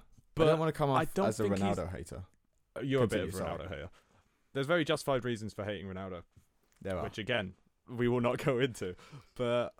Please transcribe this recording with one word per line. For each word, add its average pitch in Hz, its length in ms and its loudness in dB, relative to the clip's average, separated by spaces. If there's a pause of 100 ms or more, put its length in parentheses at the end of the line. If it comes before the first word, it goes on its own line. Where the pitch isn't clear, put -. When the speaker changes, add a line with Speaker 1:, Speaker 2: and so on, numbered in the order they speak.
(340)
Speaker 1:
But 156 120 6
Speaker 2:
I 156 40 8
don't 160 100 6
wanna 160 120 2
come 147 180 2
Speaker 1:
I 156 120 6
Speaker 2:
off - 120 -2
Speaker 1:
don't 196 120 2
Speaker 2:
as - 140 0
a - 40 2
Speaker 1:
think 98 120 2
he's 95 60 0
Speaker 2:
Ronaldo 92 300 0
hater. - 300 -10 (600)
Speaker 1:
You're 135 220 4
a - 40 6
bit 95 220 0
Speaker 2:
Continue, 95 40 -8
Speaker 1:
of - 0 -
a 92 100 -4 (100)
Ronaldo 76 120 -8
Speaker 2:
sorry. 78 100 -8
Speaker 1:
hater. 71 120 -10 (680)
There's 135 120 -2
very 165 180 4
justified 139 400 0
reasons 110 280 -4
for 101 120 -8
hating 98 240 -6
Ronaldo. 95 340 -8 (580)
Speaker 2:
There 95 180 -4
are. 80 60 -4
Speaker 1:
Which, 104 140 -8
again, 107 360 -4 (360)
we 120 180 0
will 123 120 2
not 123 180 2
<laughs> - 60 -8
go 135 140 2
into. 107 360 -2 (400)
But, 120 460 0